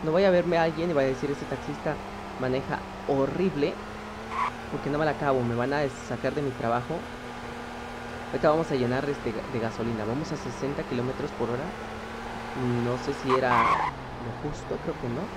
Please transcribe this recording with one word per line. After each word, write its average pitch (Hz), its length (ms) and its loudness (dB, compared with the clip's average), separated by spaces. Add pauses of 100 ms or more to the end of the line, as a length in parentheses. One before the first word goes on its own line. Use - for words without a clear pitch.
No 160 80 2
vaya 190 180 8
a - 20 8
verme 175 260 6
alguien 165 320 4
y 170 40 2
vaya 139 160 6
a - 20 2
decir, 131 180 0
"Este 143 160 -2
taxista 143 500 -4 (440)
maneja 131 400 0 (280)
horrible". 143 640 4 (1000)
Porque 147 180 -2
no 147 80 2
me 156 80 4
la 147 60 4
acabo, 135 320 4
me 117 120 2
van 123 180 2
a 147 80 2 (260)
sacar 131 260 -2
de 147 80 0
mi 139 100 0
trabajo. 120 440 0 (1400)
Ahorita 143 180 4
vamos 160 220 4
a 151 40 2
llenar, 127 340 2
este, 139 220 -2
de 110 280 -4
gasolina. 113 460 -2
Vamos 127 260 -2
a 147 60 -4
sesenta 139 460 -4
kilómetros 131 480 -2
por 117 180 -2
hora. 127 160 -2 (1200)
No 123 200 2
sé 143 160 0
si 135 140 -2
era 131 160 6 (100)
lo - 880 0
justo, - 340 -4
creo 165 180 -2
que 123 80 -2
no. 120 120 -2 (160)